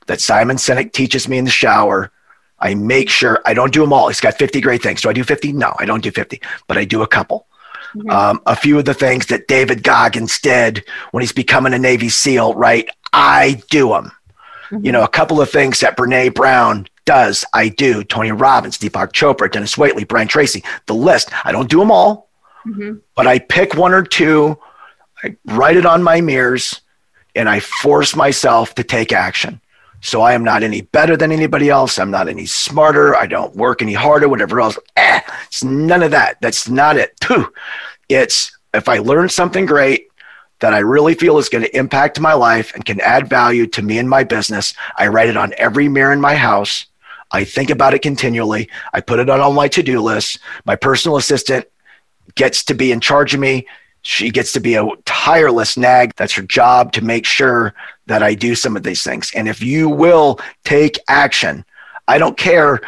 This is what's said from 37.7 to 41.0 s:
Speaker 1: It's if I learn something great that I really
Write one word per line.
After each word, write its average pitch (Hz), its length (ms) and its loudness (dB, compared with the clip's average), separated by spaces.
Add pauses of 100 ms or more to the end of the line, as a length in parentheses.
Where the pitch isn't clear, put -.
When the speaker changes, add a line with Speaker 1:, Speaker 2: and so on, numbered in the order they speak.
Speaker 1:
It's - 480 -2 (180)
if 107 140 -4
I 120 100 2
learn 147 320 2
something 185 340 -2
great 143 440 0 (520)
that 107 140 2
I 107 60 2
really 147 340 4